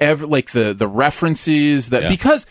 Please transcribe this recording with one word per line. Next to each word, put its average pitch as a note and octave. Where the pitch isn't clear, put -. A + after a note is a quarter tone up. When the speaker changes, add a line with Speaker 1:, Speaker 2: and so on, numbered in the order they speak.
Speaker 1:
ever, D3+
like, D3
the, A2
the G#2
references D3
that, -
Speaker 2:
Yeah. D#3+
Speaker 1:
because B3+